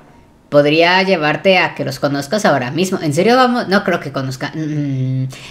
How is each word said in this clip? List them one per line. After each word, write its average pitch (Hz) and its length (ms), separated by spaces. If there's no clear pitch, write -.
Podría 160 480
llevarte 180 560
a 160 160
que 143 100
los 135 140
conozcas 143 480
ahora 127 240
mismo. 185 320
¿En 156 100
serio 190 240
vamos? 240 340
No 196 140
creo 170 160
que 147 120
conozca. 135 420
Mm, 139 680